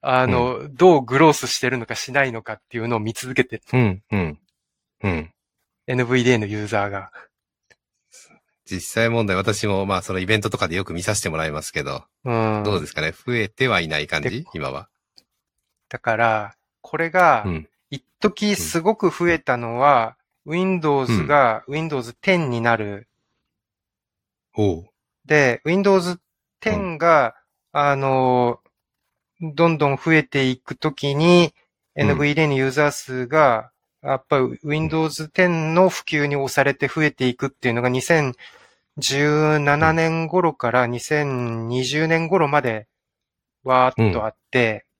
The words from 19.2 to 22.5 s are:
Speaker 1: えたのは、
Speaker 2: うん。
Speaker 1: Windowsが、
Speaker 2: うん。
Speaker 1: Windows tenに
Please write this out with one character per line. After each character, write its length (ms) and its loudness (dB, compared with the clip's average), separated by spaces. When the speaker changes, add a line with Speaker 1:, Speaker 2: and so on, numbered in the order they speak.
Speaker 1:
え 100 0
た 180 -2
の 220 -6
は、 380 2
Speaker 2:
う 100 -6
ん。 20 -2
Speaker 1:
Windows 680 0
が、 420 2
Speaker 2:
う 40 -12
ん。 40 -8
Speaker 1:
Windows 460 -6
ten 280 0
に 100 -2